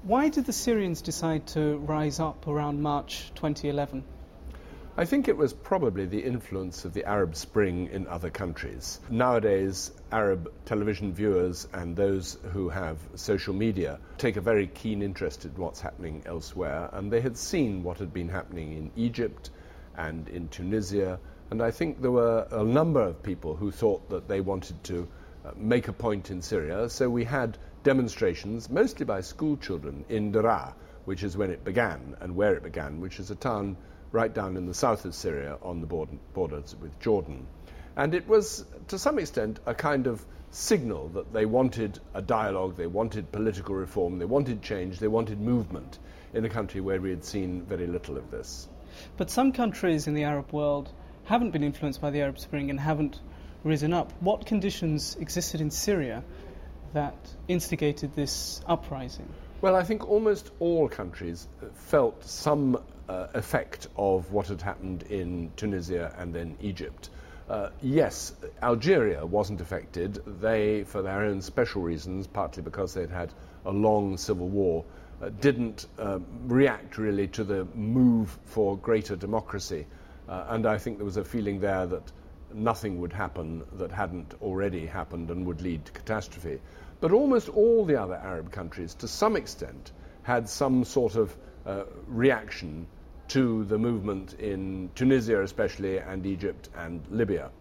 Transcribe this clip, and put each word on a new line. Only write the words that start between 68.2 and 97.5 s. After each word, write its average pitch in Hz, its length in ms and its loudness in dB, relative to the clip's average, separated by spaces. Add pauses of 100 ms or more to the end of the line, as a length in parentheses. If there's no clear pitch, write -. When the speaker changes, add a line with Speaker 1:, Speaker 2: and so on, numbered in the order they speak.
Speaker 2:
Algeria 113 640 4
wasn't 95 340 0
affected. 87 600 -4 (200)
They, 107 440 4
for 101 180 -4
their 98 220 0
own 101 180 0
special 104 400 0
reasons, 87 460 -2
partly 92 340 -4
because 87 320 -4
they'd 85 160 -4
had 85 240 -6 (320)
a 95 60 -2
long 104 460 4
civil 92 320 -2
war, 92 360 2 (340)
uh, 98 100 -6
didn't, 117 580 0 (100)
uh, 98 220 -2 (260)
react 123 540 4
really 101 300 2
to 110 140 -4
the 95 300 0
move 113 720 4
for 101 320 2
greater 107 380 2
democracy. 95 720 -4 (420)
Uh, 90 200 -6
and 113 180 2
I 107 100 4
think 104 220 -4
there 104 60 -4
was 98 120 -2
a 92 80 -2
feeling 101 340 -2
there 95 280 2
that 87 240 -6 (420)
nothing 107 480 0
would 85 120 -4
happen 82 500 -4 (160)
that 87 120 -4
hadn't 90 520 -4
already 92 420 0
happened 82 460 -6
and 90 160 -2
would 85 160 -4
lead 82 220 -2
to - 60 -16
catastrophe. 85 680 -6 (420)
But 165 100 4
almost 247 380 6
all 220 340 8
the 143 180 6
other 92 140 -2
Arab 87 380 -6
countries, 85 420 -6
to - 140 -6
some 214 260 2
extent, - 560 -8 (300)
had 120 260 2
some 131 380 4
sort 113 300 2
of, 110 200 2 (300)
uh, 98 180 -4 (240)
reaction 110 800 2 (420)
to 117 360 4
the 107 120 2
movement 101 580 0
in 95 600 -4
Tunisia 120 460 6
especially, 95 560 0
and 92 280 -4
Egypt 87 520 -2
and 85 320 -8
Libya. 98 400 0 (120)